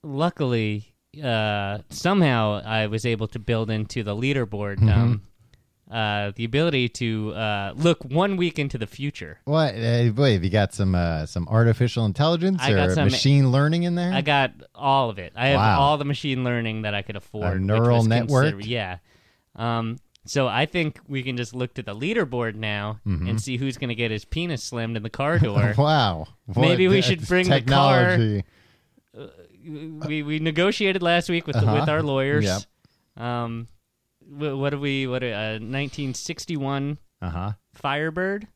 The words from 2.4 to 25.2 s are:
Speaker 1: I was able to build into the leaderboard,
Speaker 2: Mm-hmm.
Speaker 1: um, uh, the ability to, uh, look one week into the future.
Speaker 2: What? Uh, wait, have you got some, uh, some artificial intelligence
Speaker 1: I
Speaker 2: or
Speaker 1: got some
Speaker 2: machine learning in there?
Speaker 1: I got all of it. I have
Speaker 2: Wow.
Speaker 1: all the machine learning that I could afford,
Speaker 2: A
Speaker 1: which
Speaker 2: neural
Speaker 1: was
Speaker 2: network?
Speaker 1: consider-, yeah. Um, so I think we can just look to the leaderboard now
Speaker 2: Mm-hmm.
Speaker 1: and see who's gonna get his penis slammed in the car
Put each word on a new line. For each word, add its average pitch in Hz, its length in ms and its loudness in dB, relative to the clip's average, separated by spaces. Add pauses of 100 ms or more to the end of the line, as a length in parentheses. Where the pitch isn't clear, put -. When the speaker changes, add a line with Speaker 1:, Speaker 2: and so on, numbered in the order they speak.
Speaker 1:
I 110 220 -2
was 107 180 -4
able 110 240 -2
to - 100 -10
build 110 320 -2
into 110 320 -4
the 101 120 -4
leaderboard, 107 640 -2
Speaker 2:
Mm-hmm. 110 100 6
Speaker 1:
um, 113 340 4 (680)
uh, 104 460 -2
the 113 80 -4
ability 127 440 2
to, 110 460 -4
uh, 101 400 -4
look 160 300 2
one 180 320 0
week 175 240 -2
into 135 180 -4
the 110 80 -6
future. - 580 -10
Speaker 2:
What? 147 300 2
Uh, 117 420 2
wait, 135 180 4
have 87 100 0
you 92 60 0
got 101 220 2
some, 95 220 2
uh, 82 320 0
some 87 220 -6
artificial 113 580 2
intelligence 165 560 0
Speaker 1:
I 135 80 2
Speaker 2:
or 101 60 4 (100)
Speaker 1:
got 92 80 2
some 151 120 2
Speaker 2:
machine 135 440 4
learning 151 320 2
in 175 140 0
there? 175 160 0
Speaker 1:
I 135 80 0
got 143 320 0 (200)
all 135 380 0
of 98 80 -10
it. 90 160 -12
I 123 140 0
have 139 100 4
Speaker 2:
Wow. 107 220 4
Speaker 1:
all 143 180 4
the 143 60 -4
machine 139 400 -2
learning 113 380 -2
that 104 120 -4
I 101 80 -4
could 104 140 -10
afford, 104 280 -10
Speaker 2:
A 90 100 0
Speaker 1:
which 95 80 0
Speaker 2:
neural 117 360 4
Speaker 1:
was 113 80 4
Speaker 2:
network? 127 460 4
Speaker 1:
consider-, 104 180 -8
yeah. 98 280 -6 (580)
Um, 117 400 -4 (300)
so 135 200 0
I 120 200 0
think 160 420 -4
we 135 160 -6
can 127 120 -4
just 120 200 -6
look 123 180 -6
to 127 80 -8
the 101 140 -10
leaderboard 127 580 -2
now 107 500 -6
Speaker 2:
Mm-hmm. 90 220 -2
Speaker 1:
and 107 160 -2
see 127 140 -4
who's 135 200 -4
gonna 120 200 -6
get 113 160 -2
his 104 120 -6
penis 165 380 -4
slammed 113 340 -6
in 104 60 -6
the 110 80 -8
car 151 300 0